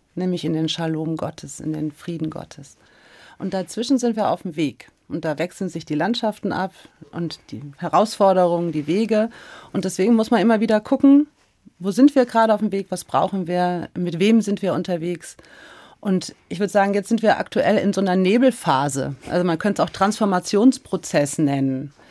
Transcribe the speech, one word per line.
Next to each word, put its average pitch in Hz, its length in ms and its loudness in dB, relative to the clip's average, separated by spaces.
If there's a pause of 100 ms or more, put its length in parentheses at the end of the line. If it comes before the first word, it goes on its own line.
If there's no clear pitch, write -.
(140)
nämlich 180 320 -4
in 165 80 -2
den 160 160 -2
Shalom 160 480 -4
Gottes, - 420 -10
in 156 140 -6
den 156 180 -6
Frieden 160 380 -8
Gottes. - 480 -16 (640)
Und 185 160 -6
dazwischen 226 420 -2
sind 233 200 -2
wir 208 120 0
auf 180 140 -2
dem 165 120 -10
Weg. 147 360 -4 (160)
Und - 180 -6
da 156 140 -4
wechseln 180 300 -6
sich 160 160 -10
die 151 100 -4
Landschaften 208 560 -2
ab 190 220 -4 (380)
und 170 280 -8 (100)
die 113 140 -12 (140)
Herausforderungen, 180 960 2
die 147 140 -4
Wege. 214 460 0 (420)
Und 190 100 -2
deswegen 190 300 0
muss 220 160 2
man 220 120 2
immer 220 180 4
wieder 214 200 2
gucken, 277 460 4 (540)
wo 185 120 -4
sind 262 220 6
wir 254 120 4
gerade 226 280 2
auf 208 60 0
dem 208 140 -2
Weg, 196 160 -4
was - 160 -8
brauchen 165 420 -2
wir, 180 500 -2
mit 175 220 -4
wem 220 220 4
sind 202 200 -4
wir 180 120 0
unterwegs. 170 640 -6 (640)
Und 190 340 -2 (140)
ich 175 100 -8
würde 202 120 -2
sagen, 196 220 2
jetzt 196 160 -2
sind 226 120 0
wir 214 180 2
aktuell 202 380 0
in 202 160 0
so 196 80 -2
einer 185 140 2
Nebelphase. 147 1000 2 (140)
Also 175 140 0
man 170 140 0
könnte 196 240 -2
es 170 60 2
auch - 40 -16
Transformationsprozess 185 1500 0
nennen. 139 540 -2 (180)